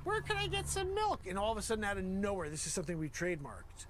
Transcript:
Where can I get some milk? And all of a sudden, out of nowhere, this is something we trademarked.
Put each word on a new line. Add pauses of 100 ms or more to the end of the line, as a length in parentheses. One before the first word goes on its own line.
Where
can
I
get
some
milk?
And
all
of
a
sudden,
out
of
nowhere,
this
is
something
we
trademarked.